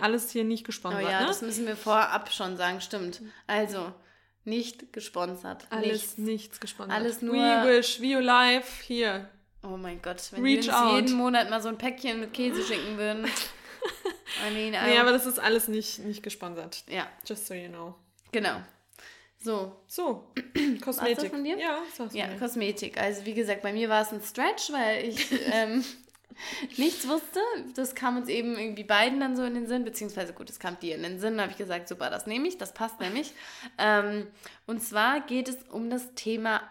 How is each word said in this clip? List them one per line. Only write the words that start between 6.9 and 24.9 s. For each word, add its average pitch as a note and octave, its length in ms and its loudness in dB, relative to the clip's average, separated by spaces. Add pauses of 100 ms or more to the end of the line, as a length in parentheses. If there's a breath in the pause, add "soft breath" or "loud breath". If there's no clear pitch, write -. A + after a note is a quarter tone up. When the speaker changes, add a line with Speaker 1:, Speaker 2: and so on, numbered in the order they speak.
Speaker 2:
Alles A#3 240 -2
Speaker 1:
We A#3+ 40 -2
Speaker 2:
nur B3 100 2 (280)
Speaker 1:
wish, A#3+ 380 6
We C4 180 4
Life, B3 640 6
hier. G#3 440 -2 (340)
Speaker 2:
Oh F#3+ 160 -8
mein F3 240 -8
Gott, F3+ 180 -8 (120)
wenn A#3+ 100 -4
Speaker 1:
Reach C4+ 240 6
Speaker 2:
wir - 80 2
uns A#3+ 80 8
Speaker 1:
out. A3 140 8
Speaker 2:
jeden B3+ 180 4
Monat B3 340 4
mal A3 140 0
so A3 80 -4
ein G#3+ 80 -4
Päckchen A#3+ 420 -2
mit A3 140 -8
Käse B3+ 280 0
schicken G#3+ 360 -2
würden. G#3+ 260 -2
Speaker 1:
<laughs> - 1200 -6
Speaker 2:
I G#3+ 80 -2
mean, A3 180 -2
Speaker 1:
Nee, G#3 220 4
Speaker 2:
I A#3+ 40 8
Speaker 1:
aber B3 140 8
das B3 120 4
ist B3 140 -2
alles A3+ 300 2
nicht, G#3+ 320 -4
nicht G#3 220 -8
gesponsert. E3+ 640 -10
Speaker 2:
Ja. F3 200 -4 (200)
Speaker 1:
Just G#3 200 -8
so F#3+ 80 -10
you F3 160 -10
know. E3+ 240 -12 (360)
Speaker 2:
Genau. G3+ 260 0 (840 loud breath)
So. G3 320 -2 (120)
Speaker 1:
So, D#4+ 480 -4
<clears throat> - 0 -
Speaker 2:
War's - 200 -8
das C#4+ 300 2
Speaker 1:
Kosmetik. A#3+ 460 0
Speaker 2:
von C#4+ 140 -4
dir? D#4+ 140 -2
Speaker 1:
Ja, D#4 200 -2 (100)
das - 100 -14
war's A3+ 120 -8
von G#3+ 80 -6
Speaker 2:
Ja, G3+ 80 -4
Speaker 1:
mir. F#3+ 120 -8
Speaker 2:
Kosmetik. G#3+ 640 -4
Also G3+ 240 -2
wie G#3+ 80 -6
gesagt, G#3 300 0
bei G3+ 100 -2
mir A3 160 0
war G#3+ 140 6
es A3 100 -2
ein G#3 100 -6
Stretch, - 480 -2
weil A3+ 380 2